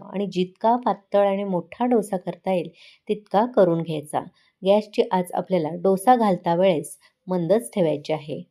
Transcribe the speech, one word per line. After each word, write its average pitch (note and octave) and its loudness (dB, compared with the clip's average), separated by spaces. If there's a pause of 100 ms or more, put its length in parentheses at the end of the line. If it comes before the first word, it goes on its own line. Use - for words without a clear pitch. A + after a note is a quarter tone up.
आणि G3 -6
जितका F#3 0 (120)
पातळ G3+ 0
आणि G3 -2
मोठा F#3+ -4
डोसा G#3 0
करता F3+ -4
येईल E3 -2 (400)
तितका G#3 0 (120)
करून E3+ 4
घ्यायचा. D3+ -6 (400)
गॅसची G#3 2
आच F3+ -2
आपल्याला E3 -2 (140)
डोसा F#3+ 4
घालता F3+ 0
वेळेस E3+ 0 (300)
मंदच F#3 0
ठेवायची D3+ 0
आहे, D#3 -6 (100)